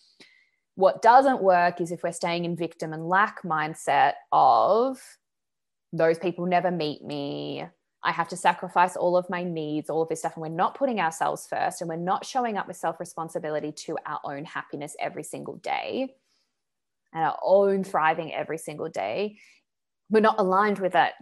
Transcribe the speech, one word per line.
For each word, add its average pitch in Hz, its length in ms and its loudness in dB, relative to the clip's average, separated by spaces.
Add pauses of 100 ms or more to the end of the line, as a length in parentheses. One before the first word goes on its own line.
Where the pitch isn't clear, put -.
(760)
What 185 260 4
doesn't 254 400 8
work 175 380 4
is 175 140 -4
if 165 100 -8
we're 170 80 -2
staying 170 320 -2
in 170 140 -4
victim 165 340 -6
and 160 160 -8
lack 202 360 0
mindset 151 720 0 (180)
of, 156 680 4 (960)
"Those 165 240 2
people 175 280 -4
never 175 260 2
meet 151 320 -4
me." 143 640 -8 (380)
I 170 80 -2
have 170 180 -4
to 185 80 -10
sacrifice 180 580 0
all 175 200 2
of 180 140 0
my 180 140 -4
needs, 156 460 -4
all 156 120 0
of 165 80 -2
this 160 100 -6
stuff, 165 160 -6
and 165 60 -10
we're 160 80 -8
not 170 260 -2
putting 247 240 -2
ourselves 165 480 -2
first, - 340 -4
and 170 80 -8
we're 165 80 -6
not 175 280 -4
showing 233 320 -4
up 175 100 -6
with 180 100 -14
self-responsibility 165 960 -6
to - 320 -8
our 151 180 -8
own 143 220 -8
happiness 147 540 -12
every 147 240 -8
single - 340 -12
day - 580 -6 (1000)
and 165 100 -4
our 147 200 0
own 196 400 4
thriving 160 500 -2
every 151 240 -6
single 160 320 -10
day, 165 480 -6 (720)
we're 214 120 4
not 220 180 4
aligned 190 400 2
with 180 140 -2
that, 151 280 4